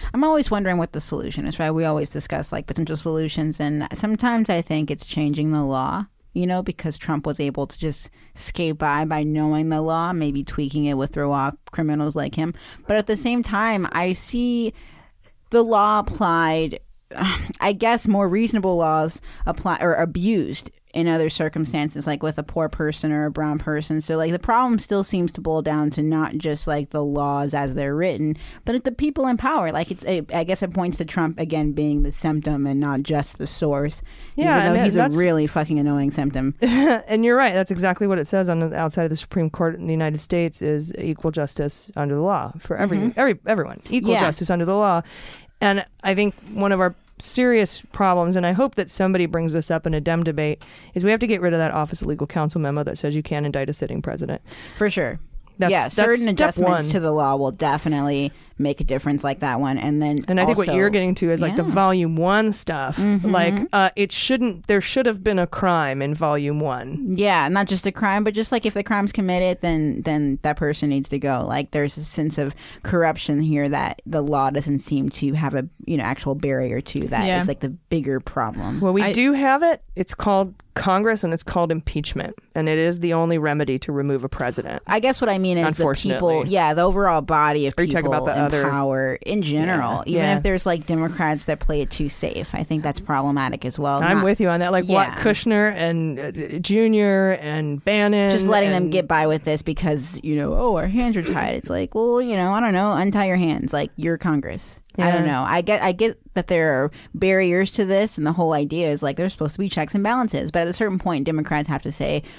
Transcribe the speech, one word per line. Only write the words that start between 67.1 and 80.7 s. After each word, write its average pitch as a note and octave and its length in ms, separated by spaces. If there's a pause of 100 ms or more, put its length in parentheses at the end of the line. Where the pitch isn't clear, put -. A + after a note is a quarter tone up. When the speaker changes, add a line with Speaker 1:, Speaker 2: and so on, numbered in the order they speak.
Speaker 1:
Yeah, F3+ 320
not G3 180
just F#3+ 200
a G3 60
crime, G3+ 320
but G#3 100
just, A3 180
like, A#3 120
if G#3+ 100
the G3+ 100
crime's G3+ 260
committed, F3+ 520
then, D#3 400
then D3 400
that D3+ 140
person D3+ 340
needs C#3 180
to C#3+ 100
go. C3+ 280
Like, C#3 260
there's C#3+ 240
a D3+ 80
sense D#3 340
of C#3+ 160 (280)
corruption D#3 580
here D3 280
that C#3 380
the D#3 160
law C#3 280
doesn't C#3+ 300
seem C#3 300
to C#3 220
have D3+ 220
a, C3+ 120 (200)
you E3+ 100
know, B2+ 80
actual C3+ 300
barrier C3 460
to. - 280
That A2+ 180
Speaker 3:
Yeah. F3+ 160
Speaker 1:
is, F#3 60
like, - 120
the C#3 100
bigger C#3 500
problem. - 600
Speaker 2:
Well, F#3 120
we G3+ 100
Speaker 3:
I G3+ 100
Speaker 2:
do C4 200
have C#4 300
it. E4+ 200 (140)
It's - 180
called G3 400 (200)